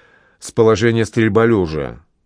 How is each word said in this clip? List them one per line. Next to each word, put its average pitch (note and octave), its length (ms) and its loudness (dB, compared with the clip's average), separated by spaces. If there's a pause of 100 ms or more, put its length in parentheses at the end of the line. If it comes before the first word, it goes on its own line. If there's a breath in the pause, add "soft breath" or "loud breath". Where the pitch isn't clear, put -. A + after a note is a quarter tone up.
(380 soft breath)
с - 140 -18
положения A2+ 520 2
стрельба A2 420 0
лежа. D#2 580 -4 (220)